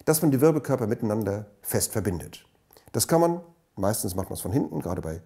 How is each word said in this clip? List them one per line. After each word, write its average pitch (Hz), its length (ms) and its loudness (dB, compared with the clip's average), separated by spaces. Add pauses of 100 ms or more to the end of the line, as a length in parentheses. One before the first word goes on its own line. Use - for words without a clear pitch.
dass 160 160 2
man 156 100 4
die 127 100 2
Wirbelkörper 143 460 2
miteinander 107 580 -2 (160)
fest - 300 -2
verbindet. 95 540 -4 (460)
Das - 160 0
kann 165 140 4
man 170 200 2 (340)
meistens, 98 400 0
macht 95 140 -4
man - 60 -6
es - 60 -10
von 92 100 -6
hinten, 98 300 0
gerade 87 200 -4
bei 80 240 -8